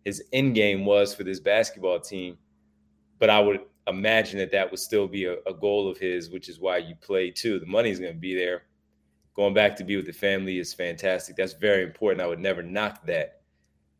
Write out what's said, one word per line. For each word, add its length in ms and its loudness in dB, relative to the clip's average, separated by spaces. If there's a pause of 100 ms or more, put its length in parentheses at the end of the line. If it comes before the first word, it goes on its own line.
his 180 -8 (100)
end 220 2
game 300 2
was 300 4
for 100 -10
this 160 -6
basketball 580 0
team. 400 -12 (800)
But 120 8
I 100 8
would 200 4 (260)
imagine 520 0
that 140 -4
that 180 0
would 80 -8
still 300 0
be 160 -6
a, 220 -4
a 80 -4
goal 340 0
of 100 -6
his, 320 -4
which 180 -12
is 120 -18
why 180 0
you 160 -8
play 360 -2
too. 280 -2
The 80 -8
money's 320 0
gonna 160 -8
be 200 -8
there. 280 -2 (720)
Going 200 2
back 220 4
to 80 -10
be 120 -4
with 100 -4
the 60 -12
family 460 -2
is 160 -8
fantastic. 640 -4
That's 180 -2
very 280 4
important. 380 0
I 60 -2
would 140 -4
never 220 -2
knock 440 -4
that. 340 -4 (600)